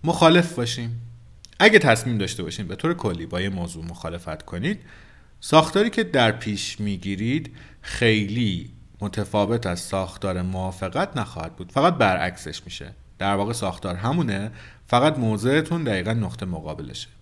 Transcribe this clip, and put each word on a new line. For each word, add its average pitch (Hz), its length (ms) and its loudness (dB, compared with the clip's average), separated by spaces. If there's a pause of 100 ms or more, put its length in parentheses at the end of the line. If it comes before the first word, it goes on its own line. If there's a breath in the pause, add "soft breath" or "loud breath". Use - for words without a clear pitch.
مخالف 170 500 6
باشیم. 117 460 -4 (600)
اگه 214 180 8
تصمیم 120 400 4
داشته 95 240 -2
باشین 87 240 -6
به 95 100 -8
طور 165 180 0
کلی 113 320 -4
با 90 140 -4
یه 196 80 -2
موضوع 85 360 -6
مخالفت 85 580 -10
کنید، 139 380 -4 (600 loud breath)
ساختاری 180 500 4
که 226 140 0
در 127 280 4
پیش 107 480 -6
می‌گیرید 101 760 -4 (260 loud breath)
خیلی 107 880 0 (300)
متفاوت 104 640 0
از 87 140 -2
ساختار 92 640 -4
موافقت 92 720 -4
نخواهد 101 400 -8
بود، 90 160 -14
فقط 165 220 4
برعکسش 90 680 0
می‌شه. - 300 -14 (240)
در 98 160 0
واقع 101 180 0
ساختار 95 440 -4
همونه، 110 540 -2 (360 loud breath)
فقط 139 320 4
موضعتون 131 680 0
دقیقاً 101 280 -2
نقطه 101 340 -4
مقابلشه. 78 640 -10 (140)